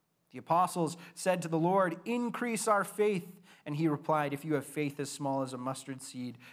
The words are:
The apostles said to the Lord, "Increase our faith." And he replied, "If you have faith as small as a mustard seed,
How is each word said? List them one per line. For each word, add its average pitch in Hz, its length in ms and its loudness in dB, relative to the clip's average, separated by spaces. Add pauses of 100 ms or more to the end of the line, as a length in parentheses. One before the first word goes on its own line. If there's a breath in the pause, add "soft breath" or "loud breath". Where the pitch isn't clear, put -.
(320)
The 127 60 -14
apostles 170 580 2 (180 loud breath)
said 185 280 2
to 170 60 -4
the 165 100 2
Lord, 175 460 4
"Increase 240 640 -2
our 202 160 4
faith." 208 580 0 (240 loud breath)
And 147 120 -4
he 165 100 2
replied, 147 460 2
"If 139 120 -6
you 156 100 0
have 135 120 -2
faith 147 320 -4
as 135 120 -6
small 135 320 -2
as 127 100 -4
a 127 60 -8
mustard 131 440 -8
seed, 123 340 -10 (160 loud breath)